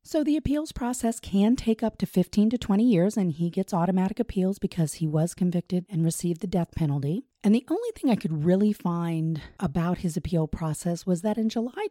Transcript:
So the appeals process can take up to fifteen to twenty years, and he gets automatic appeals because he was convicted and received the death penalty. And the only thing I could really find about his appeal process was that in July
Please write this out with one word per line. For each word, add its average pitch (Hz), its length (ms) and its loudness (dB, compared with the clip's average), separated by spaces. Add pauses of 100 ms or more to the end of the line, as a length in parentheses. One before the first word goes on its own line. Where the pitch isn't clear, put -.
So 311 200 -2
the 302 140 2
appeals 302 340 -2
process 240 480 -4
can 208 360 2
take 226 280 0
up 220 160 -2
to 185 60 -2
fifteen 208 460 2
to 247 60 -2
twenty 208 260 2
years, 214 340 4
and 180 140 2
he 170 180 -2
gets 190 240 -4
automatic 185 460 0
appeals 190 400 0
because 165 360 -2
he 160 120 -2
was 156 260 0
convicted 180 560 -2
and 165 160 0
received 165 360 -2
the 190 60 -6
death 170 280 -2
penalty. 147 480 -2 (200)
And 214 120 6
the 254 160 0
only 453 240 -2
thing 269 160 0
I 202 40 4
could 156 300 -2
really 196 260 4
find 165 720 -2 (180)
about 170 400 -2
his 165 160 -4
appeal 160 320 -2
process 165 600 -4
was 175 140 0
that 214 160 -2
in 220 120 0
July 254 420 -6